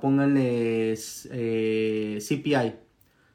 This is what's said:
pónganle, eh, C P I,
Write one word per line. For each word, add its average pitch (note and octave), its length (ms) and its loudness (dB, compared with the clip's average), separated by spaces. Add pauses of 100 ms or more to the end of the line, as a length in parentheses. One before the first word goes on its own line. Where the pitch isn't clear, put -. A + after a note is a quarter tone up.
pónganle, B2 920 2
eh, A2 1300 -2
C C#3+ 180 -2
P D3 120 -4
I, A#2+ 240 2 (600)